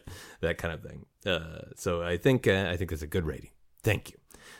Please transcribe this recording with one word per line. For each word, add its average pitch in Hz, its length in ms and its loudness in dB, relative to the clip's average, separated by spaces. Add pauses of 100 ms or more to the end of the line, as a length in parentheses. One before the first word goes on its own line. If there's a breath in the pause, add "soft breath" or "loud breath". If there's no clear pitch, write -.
(420 loud breath)
That 82 160 2
kind 82 160 -4
of - 80 -10
thing. - 240 -16 (180)
Uh, 80 360 -2 (160)
so 85 260 0
I 87 160 2
think, 127 280 4
uh, 95 240 6
I 90 60 0
think 85 140 -4
that's 78 120 -4
a 78 40 -6
good 87 180 0
rating. - 260 -6 (320)
Thank - 280 2
you. - 60 -20 (440 loud breath)